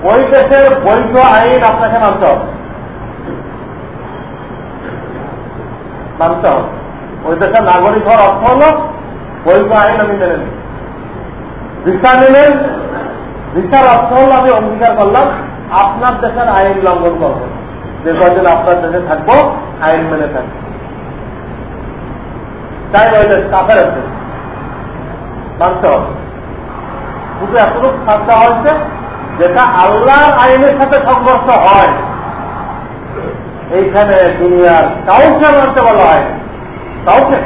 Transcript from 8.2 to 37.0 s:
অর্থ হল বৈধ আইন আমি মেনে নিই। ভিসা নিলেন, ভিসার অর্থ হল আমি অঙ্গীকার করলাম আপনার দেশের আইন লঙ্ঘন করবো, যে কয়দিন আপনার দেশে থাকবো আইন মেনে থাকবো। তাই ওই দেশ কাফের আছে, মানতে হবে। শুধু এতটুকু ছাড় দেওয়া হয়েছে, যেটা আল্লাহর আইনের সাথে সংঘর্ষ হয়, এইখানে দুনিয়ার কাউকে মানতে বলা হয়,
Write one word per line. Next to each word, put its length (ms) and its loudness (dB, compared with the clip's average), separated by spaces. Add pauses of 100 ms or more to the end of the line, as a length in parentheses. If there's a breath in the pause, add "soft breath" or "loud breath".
অর্থ 200 2
হল 200 4 (760)
বৈধ 340 4
আইন 240 4
আমি 160 0
মেনে 220 -2
নিই। 160 -8 (1300)
ভিসা 340 2
নিলেন, 400 6 (960)
ভিসার 380 2
অর্থ 260 4
হল 180 6
আমি 200 4
অঙ্গীকার 440 0
করলাম 300 2 (480)
আপনার 460 2
দেশের 300 -2
আইন 320 2
লঙ্ঘন 360 0
করবো, 280 -2 (540)
যে 120 -4
কয়দিন 360 2
আপনার 320 2
দেশে 220 -2
থাকবো 340 0 (460)
আইন 240 0
মেনে 220 -4
থাকবো। 300 -8 (2250)
তাই 260 4
ওই 140 4
দেশ 200 2
কাফের 320 2
আছে, 220 0 (1500)
মানতে 320 -2
হবে। 240 0 (1200)
শুধু 260 -4
এতটুকু 420 2
ছাড় 240 0
দেওয়া 200 4
হয়েছে, 280 2 (640)
যেটা 300 2 (140)
আল্লাহর 600 4
আইনের 380 4
সাথে 280 2
সংঘর্ষ 440 2 (120)
হয়, 320 6 (1800)
এইখানে 440 2 (180)
দুনিয়ার 520 4 (160)
কাউকে 480 4
মানতে 320 4
বলা 220 4
হয়, 220 4 (760)